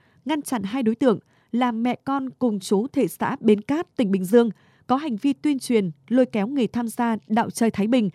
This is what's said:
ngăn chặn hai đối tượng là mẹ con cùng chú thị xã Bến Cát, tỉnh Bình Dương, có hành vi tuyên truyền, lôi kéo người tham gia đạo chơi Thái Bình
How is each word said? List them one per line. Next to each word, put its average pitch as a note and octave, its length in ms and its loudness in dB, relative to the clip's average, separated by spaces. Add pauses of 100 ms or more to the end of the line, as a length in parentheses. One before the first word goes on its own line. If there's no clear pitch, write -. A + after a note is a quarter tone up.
(260)
ngăn D4 160 -2
chặn A#3 220 -6
hai A#3+ 200 -4
đối A3 120 2
tượng A#3 240 2 (320)
là B3 200 0
mẹ A#3 240 -2
con C4+ 340 -6
cùng A3+ 300 -2
chú G3+ 280 -2
thị A#3 200 0
xã - 320 -4
Bến G#3+ 220 4
Cát, D#4 340 -4
tỉnh G3+ 160 0
Bình F#3+ 140 0
Dương, A#3 240 4 (380)
có B3 80 0
hành C#4 200 -4
vi C#4 180 0
tuyên C#4+ 260 -2
truyền, G#3 320 0 (160)
lôi B3+ 180 4
kéo G#3+ 220 -2
người C4 200 0
tham A#3 200 -4
gia A3+ 300 -2 (100)
đạo G#3+ 220 0
chơi A3+ 220 0
Thái G3+ 160 -2
Bình A3+ 280 2